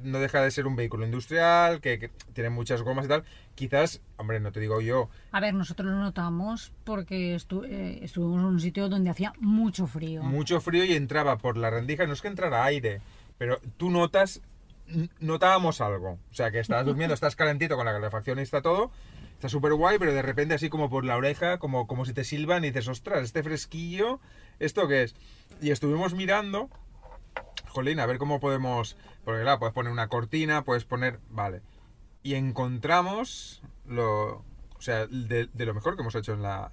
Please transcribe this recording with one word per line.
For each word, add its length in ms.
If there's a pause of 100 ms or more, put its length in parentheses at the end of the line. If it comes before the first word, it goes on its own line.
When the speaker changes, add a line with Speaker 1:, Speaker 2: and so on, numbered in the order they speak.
Speaker 1:
no 180
deja 220
de 80
ser 160
un 100
vehículo 300
industrial, 760
que, 200
que 100 (240)
tiene 160
muchas 320
gomas 240
y 40
tal. 140 (300)
Quizás, 480 (160)
hombre, 220
no 120
te 100
digo 200
yo. 280 (220)
Speaker 2:
A 100
ver, 120
nosotros 380
lo 60
notamos 760 (140)
porque 500
estu-, 340
eh, 320
estuvimos 380
en 60
un 160
sitio 280
donde 220
hacía 280
mucho 460
frío. 380
Speaker 1:
Mucho 380
frío 240
y 80
entraba 440
por 180
la 140
rendija, 380
no 60
es 100
que 60
entrara 340
aire, 380 (360)
pero 220 (180)
tú 140
notas, 500 (460)
n-, 220 (100)
notábamos 640
algo. 320 (180)
O 20
sea, 160
que 100
estás 240
durmiendo, 300
Speaker 3:
<laughs> 0
Speaker 1:
estás 220
calentito 400
con 100
la 80
calefacción 460
y 20
está 220
todo, 260 (440)
está 160
súper 260
guay, 240
pero 160
de 80
repente 320
así 140
como 200
por 160
la 100
oreja, 440
como, 260
como 200
si 80
te 100
silban 400
y 80
dices, 160
"Ostras, 360
este 200
fresquillo, 760 (380)
¿esto 300
qué 160
es?". 120 (460)
Y 100
estuvimos 420
mirando, 560 (1000)
jolín, 320
a 60
ver 120
cómo 220
podemos, 560 (300)
porque 160
claro, 180
puedes 140
poner 180
una 160
cortina, 560
puedes 220
poner, 340 (100)
vale. 320 (640)
Y 120
encontramos 1300 (240)
lo, 520
o 440
sea, 260
de, 440
de 140
lo 80
mejor 220
que 60
hemos 140
hecho 180
en 100
la, 300